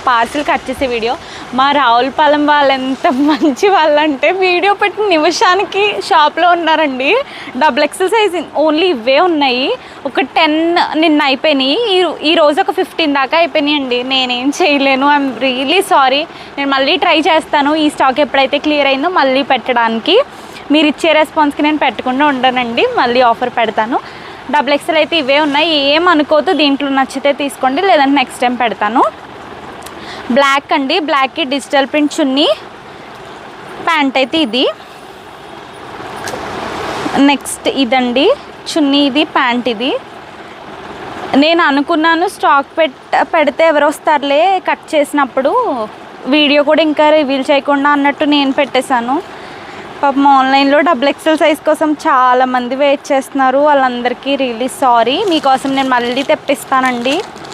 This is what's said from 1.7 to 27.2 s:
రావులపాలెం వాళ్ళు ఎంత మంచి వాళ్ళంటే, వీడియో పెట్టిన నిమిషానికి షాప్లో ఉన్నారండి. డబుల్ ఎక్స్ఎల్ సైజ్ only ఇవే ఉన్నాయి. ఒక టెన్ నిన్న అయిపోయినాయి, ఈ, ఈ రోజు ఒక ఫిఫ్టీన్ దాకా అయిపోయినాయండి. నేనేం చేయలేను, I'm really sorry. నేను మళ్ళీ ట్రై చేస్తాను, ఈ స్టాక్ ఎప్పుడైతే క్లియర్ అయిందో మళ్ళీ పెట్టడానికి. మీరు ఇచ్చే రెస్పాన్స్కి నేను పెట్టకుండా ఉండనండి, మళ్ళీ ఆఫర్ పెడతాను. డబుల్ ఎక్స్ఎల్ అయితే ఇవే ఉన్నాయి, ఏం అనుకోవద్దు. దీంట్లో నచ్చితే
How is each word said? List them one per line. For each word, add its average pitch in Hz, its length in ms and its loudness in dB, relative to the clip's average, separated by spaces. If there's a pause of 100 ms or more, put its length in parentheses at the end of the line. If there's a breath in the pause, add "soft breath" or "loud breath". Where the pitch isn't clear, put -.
రావులపాలెం 277 720 2
వాళ్ళు 285 280 4
ఎంత 262 280 -2 (240)
మంచి 285 460 2
వాళ్ళంటే, 302 540 2 (160)
వీడియో 359 360 2
పెట్టిన 415 320 -2
నిమిషానికి 370 720 2 (240)
షాప్లో 320 480 4
ఉన్నారండి. 302 540 0 (520 loud breath)
డబుల్ 285 240 2
ఎక్స్ఎల్ 370 300 -2
సైజ్ 392 200 2 (280)
only 311 320 2
ఇవే 254 220 2 (100)
ఉన్నాయి. 285 420 0 (400 loud breath)
ఒక 381 100 -4 (160)
టెన్ 320 220 2 (460)
నిన్న 302 260 4
అయిపోయినాయి, 277 480 0 (160)
ఈ, 359 40 4 (340)
ఈ - 100 2
రోజు 294 220 4
ఒక 294 160 -4
ఫిఫ్టీన్ 294 400 -2
దాకా 269 220 0
అయిపోయినాయండి. 285 580 0 (140)
నేనేం 254 460 -2
చేయలేను, 277 460 2 (100)
I'm 277 120 0 (180)
really 269 340 0 (140)
sorry. 277 280 4 (360 loud breath)
నేను 277 180 -2
మళ్ళీ 277 200 2 (100)
ట్రై 320 120 4 (120)
చేస్తాను, 302 420 2 (120)
ఈ 302 120 4
స్టాక్ 269 300 2
ఎప్పుడైతే 269 400 0
క్లియర్ 294 260 2
అయిందో 269 160 -2 (120)
మళ్ళీ 269 240 2 (100)
పెట్టడానికి. 233 640 0 (540 loud breath)
మీరు 302 200 4
ఇచ్చే - 260 0
రెస్పాన్స్కి 294 480 0
నేను 302 160 0
పెట్టకుండా 269 480 -2
ఉండనండి, 254 520 0 (160)
మళ్ళీ 254 300 2
ఆఫర్ 240 300 0
పెడతాను. 226 400 0 (560 loud breath)
డబుల్ 285 200 0
ఎక్స్ఎల్ 311 260 0
అయితే 320 220 0
ఇవే 262 220 2
ఉన్నాయి, 302 260 0 (220)
ఏం 339 200 2
అనుకోవద్దు. 302 480 2
దీంట్లో 285 360 0
నచ్చితే 269 420 -2